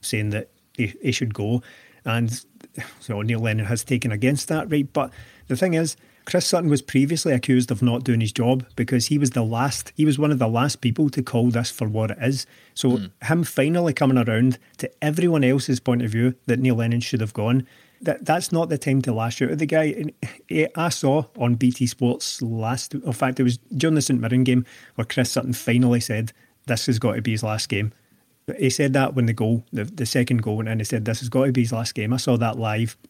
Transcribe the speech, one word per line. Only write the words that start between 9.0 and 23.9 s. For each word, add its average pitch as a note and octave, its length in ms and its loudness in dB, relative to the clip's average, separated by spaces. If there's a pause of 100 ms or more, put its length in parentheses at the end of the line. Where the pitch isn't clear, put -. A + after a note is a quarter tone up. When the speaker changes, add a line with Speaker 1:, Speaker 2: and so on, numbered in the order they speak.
Speaker 1:
he D3+ 100 0
was C#3+ 140 2
the A#2+ 140 0
last, A#2 520 -4
he D3+ 80 2
was C#3+ 140 2
one D3+ 140 2
of C3+ 80 2
the A2+ 80 2
last A#2+ 320 0
people C3+ 300 2
to C3+ 120 -4
call A#2+ 280 2
this A#2 200 -2
for A2 180 -4
what G#2+ 220 -2
it G#2 100 -8
is. B2+ 260 -2 (280)
So B2 240 2
Speaker 2:
Hmm. G2 80 -6 (160)
Speaker 1:
him E3 220 0
finally D#3+ 480 0
coming C3 260 4
around A#2 400 2 (200)
to - 120 -6 (120)
everyone D#3 420 2
else's B2+ 360 2
point B2 220 0
of A2+ 80 -2
view A#2+ 240 2 (120)
that A#2+ 120 2
Neil B2+ 160 2
Lennon A#2 260 0
should A#2 200 -4
have A2 120 -4
gone, B2 340 0 (360)
that, - 240 -2
that's E3 260 0
not E3 160 0
the D#3 100 -2
time C3+ 240 0
to B2+ 100 -2
lash A2+ 280 -2
out B2+ 100 0
at D#3 80 -2
the D#3 80 0
guy. D#3 180 2
And, D3+ 280 -4 (380)
eh, D#3 160 2 (100)
I E3 140 0
saw C#3+ 340 2 (140)
on A#2+ 160 2
B B2 180 2
T B2 140 -2
Sports - 560 -2
last, A2+ 520 -4
in C3+ 180 -6
fact, B2+ 280 0
it C3 40 4
was B2 120 2 (200)
during D#3+ 180 2